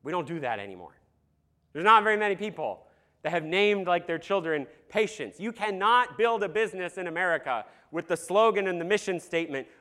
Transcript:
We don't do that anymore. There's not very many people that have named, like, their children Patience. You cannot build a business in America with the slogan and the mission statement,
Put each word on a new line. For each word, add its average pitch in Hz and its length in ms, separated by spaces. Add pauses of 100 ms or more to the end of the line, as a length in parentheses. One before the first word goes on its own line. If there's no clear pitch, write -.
We 147 100
don't 175 140
do 165 140
that 117 180
anymore. 92 360 (760)
There's 156 120
not 220 180
very 214 140
many 208 200
people 160 500 (360)
that 156 80
have 165 140
named, 196 420
like, 175 200
their 165 120
children 160 480 (220)
Patience. 160 500
You 220 140
cannot 208 640
build 226 260
a 196 60
business 185 480
in 180 100
America 160 600 (240)
with 165 180
the 175 80
slogan 202 500
and 180 140
the 165 40
mission 190 360
statement, 151 480 (120)